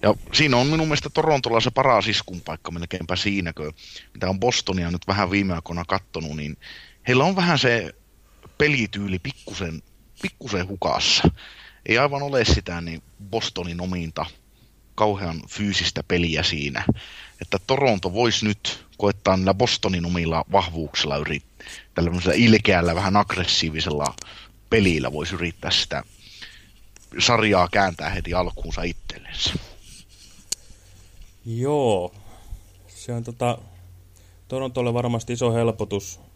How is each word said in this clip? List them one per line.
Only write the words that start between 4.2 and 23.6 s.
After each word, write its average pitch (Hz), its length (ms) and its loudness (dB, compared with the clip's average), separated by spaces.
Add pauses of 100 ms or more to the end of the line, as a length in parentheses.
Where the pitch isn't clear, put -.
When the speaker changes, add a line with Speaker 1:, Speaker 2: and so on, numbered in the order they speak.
Speaker 1:
on 95 100 0
Bostonia 92 520 0
nyt 87 160 -6
vähän 98 240 2
viime 98 220 0
aikoina 85 320 -8
kattonut, 80 520 -6
niin 76 200 -8 (500)
heillä 127 160 4
on 185 120 2
vähän 170 240 2
se 117 360 0 (640)
pelityyli 101 640 -2
pikkusen, - 600 -10 (400)
pikkusen 95 460 -6
hukassa. - 640 2 (560)
Ei 110 120 4
aivan 143 260 2
ole 139 220 2
sitä 87 360 2
niin 82 200 -8 (280)
Bostonin 90 520 -4
ominta 85 440 -4 (720)
kauhean 98 540 0
fyysistä 87 540 -2
peliä 82 400 0
siinä. 71 420 -2 (560)
Että 98 160 -4 (100)
Toronto 113 460 2
voisi 113 320 2
nyt - 400 -4 (120)
koettaa 98 400 2
niillä 92 160 2
Bostonin 95 520 0
omilla 82 460 0
vahvuuksilla 82 680 0
yrit-, 76 480 -8 (280)
tällaisella 87 440 2
ilkeällä, 104 580 6
vähän 95 220 2
aggressiivisella 78 960 0 (560)